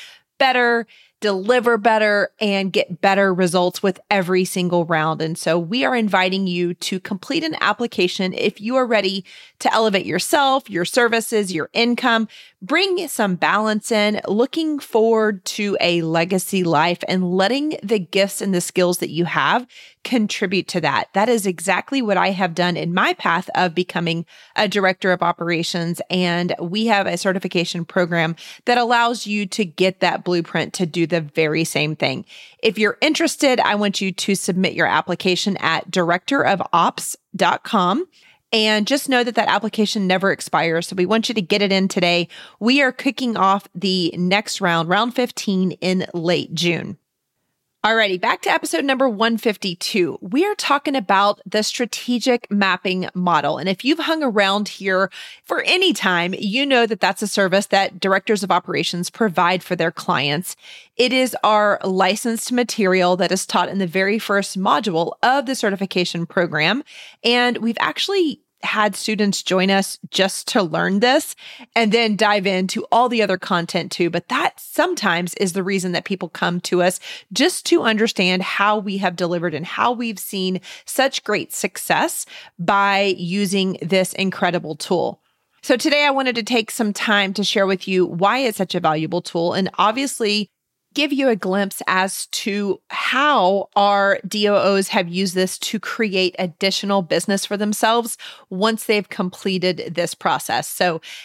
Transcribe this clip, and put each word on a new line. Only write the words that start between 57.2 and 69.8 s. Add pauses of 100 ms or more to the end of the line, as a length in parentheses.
a
service
that
directors
of
operations
provide
for
their
clients. (400)
It
is
our
licensed
material
that
is
taught
in
the
very
first
module (100)
of
the
certification
program. (400)
And
we've
actually (200)
had
students
join
us (140)